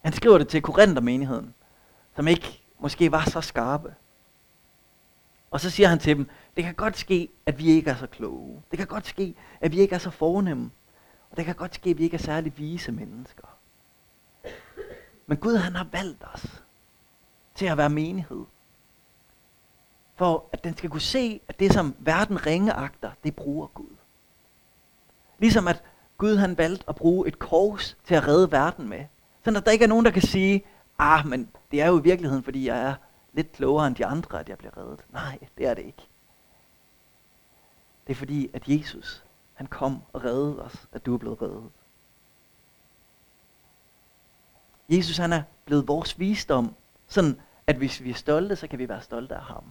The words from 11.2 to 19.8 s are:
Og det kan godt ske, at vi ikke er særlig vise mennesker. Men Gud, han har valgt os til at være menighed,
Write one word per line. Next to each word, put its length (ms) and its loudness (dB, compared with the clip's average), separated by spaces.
Og 60 -14
det 80 -4
kan 100 -6
godt 200 -12
ske, 160 -4
at 80 0
vi 60 0
ikke 100 -2
er 40 -4
særlig 400 -6
vise 340 -8
mennesker. 520 -14
Men 120 -2
Gud, 180 0
han 180 0
har 180 -6
valgt 320 -8
os 300 -16
til 120 -4
at 100 0
være 140 2
menighed, 540 -4